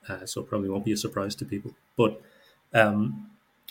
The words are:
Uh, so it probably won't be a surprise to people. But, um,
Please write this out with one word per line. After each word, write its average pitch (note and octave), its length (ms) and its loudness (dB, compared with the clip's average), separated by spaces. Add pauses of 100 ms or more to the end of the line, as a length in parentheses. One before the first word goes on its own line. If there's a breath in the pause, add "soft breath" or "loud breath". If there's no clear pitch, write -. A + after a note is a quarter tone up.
Uh, F#2 180 -10
so - 160 -8
it - 60 -12
probably G2 200 -2
won't G2 160 -2
be A2 80 0
a G#2 40 0
surprise G#2 400 -4
to - 80 -8
people. - 300 -8 (220)
But, A2 240 2 (520 soft breath)
um, G#2+ 580 4 (400)